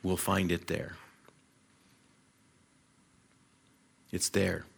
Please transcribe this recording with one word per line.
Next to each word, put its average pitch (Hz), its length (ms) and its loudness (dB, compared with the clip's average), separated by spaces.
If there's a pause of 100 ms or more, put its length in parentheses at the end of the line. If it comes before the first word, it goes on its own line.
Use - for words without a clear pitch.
we'll 92 160 0
find 95 340 2
it 82 160 -2
there. - 280 -4 (3250)
It's - 180 0
there. 92 360 2 (120)